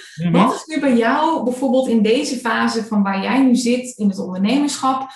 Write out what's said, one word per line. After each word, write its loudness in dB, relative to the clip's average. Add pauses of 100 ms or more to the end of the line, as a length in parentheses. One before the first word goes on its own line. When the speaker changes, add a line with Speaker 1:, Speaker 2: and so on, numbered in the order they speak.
(160)
Speaker 1:
Mhm. -2
Speaker 2:
Wat 4
is -10
nu -6
bij 2
jou 0
bijvoorbeeld 0
in 2
deze 0
fase -2
van 0
waar -2
jij 0
nu 4
zit -2
in 0
het -4
ondernemerschap -2